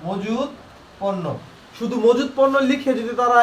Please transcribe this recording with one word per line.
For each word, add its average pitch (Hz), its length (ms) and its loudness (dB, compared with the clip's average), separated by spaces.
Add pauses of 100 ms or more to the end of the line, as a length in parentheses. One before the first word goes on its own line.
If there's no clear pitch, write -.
মজুত 220 420 -4 (520)
পণ্য। 190 240 -4 (520)
শুধু 233 180 -4 (100)
মজুত 254 320 2
পণ্য 269 180 4 (160)
লিখে 269 280 0
যদি 226 220 -6
তারা 247 220 4